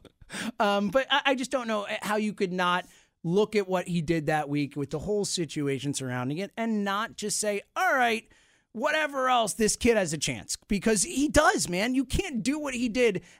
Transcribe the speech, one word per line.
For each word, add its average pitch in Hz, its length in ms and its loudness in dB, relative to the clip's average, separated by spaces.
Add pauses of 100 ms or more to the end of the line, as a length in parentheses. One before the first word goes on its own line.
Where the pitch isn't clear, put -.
(580)
Um, 202 300 2
but 262 220 2
I, 277 160 4
I 277 80 4
just 254 160 -4
don't 247 180 -4
know 208 180 -2 (160)
how 208 140 -2
you 214 160 0
could 180 200 -2
not 180 340 2 (360)
look 208 340 2
at 196 120 0
what 185 200 0
he 175 140 0
did 156 240 0
that 151 220 0
week 147 280 -2
with 143 140 -6
the 156 80 -4
whole 196 260 -2
situation 139 680 -2
surrounding 127 440 -4
it 196 180 -8
and 226 280 -2
not 208 320 -4
just 214 240 -4
say, 208 200 -2 (160)
"All 359 180 2
right, 233 320 2 (460)
whatever 277 560 0
else, 233 260 2
this 214 220 2
kid 240 200 4
has 180 160 0
a 160 60 -4
chance." 120 380 -6 (100)
Because 214 380 2
he 294 240 0
does, 302 400 4
man. 208 260 0
You 269 100 2
can't 285 380 -2
do 285 160 0
what 285 160 -4
he 247 140 0
did 220 340 2 (180)